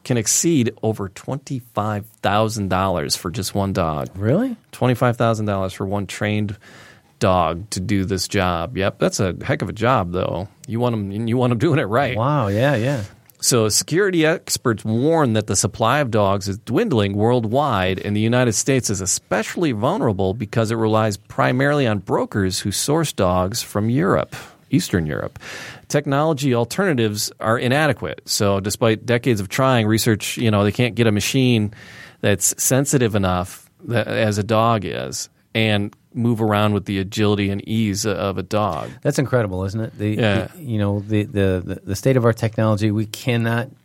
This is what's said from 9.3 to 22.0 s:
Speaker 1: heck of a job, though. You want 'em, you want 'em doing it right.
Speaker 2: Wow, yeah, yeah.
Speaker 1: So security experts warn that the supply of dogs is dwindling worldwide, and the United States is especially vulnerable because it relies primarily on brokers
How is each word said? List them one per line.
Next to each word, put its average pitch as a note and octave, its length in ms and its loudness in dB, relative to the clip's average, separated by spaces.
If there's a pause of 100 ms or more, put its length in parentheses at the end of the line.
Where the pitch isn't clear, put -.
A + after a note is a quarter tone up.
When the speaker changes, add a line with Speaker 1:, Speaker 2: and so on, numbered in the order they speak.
Speaker 1:
heck D3 180 -2
of G#2 60 -4
a F2 40 -6
job, A2 400 0
though. F2+ 360 -2 (180)
You A2+ 140 -4
want A#2+ 160 0
'em, G#2 320 -4
you A#2 80 2
want B2 160 2
'em A#2 60 0
doing C3 200 2
it C#3 60 0
right. A#2 320 0
Speaker 2:
Wow, B2+ 320 2
yeah, B2+ 260 2
yeah. A#2+ 280 0 (380)
Speaker 1:
So A2+ 300 2
security E3+ 540 0
experts C3+ 600 -2
warn B2+ 480 2
that G#2+ 160 0
the G2+ 80 0
supply A#2+ 420 2
of B2+ 140 -2
dogs G2+ 340 2
is G2 120 -4
dwindling A#2 560 0
worldwide, A2 840 2
and G#2 160 -2
the G#2 60 2
United A#2 320 2
States C3 360 0
is F#2+ 120 -2
especially F3 720 -2
vulnerable G#2 640 0
because A2+ 360 -2
it A#2 60 -2
relies A2 400 2
primarily C3+ 720 0
on G#2 100 0
brokers A2 640 -2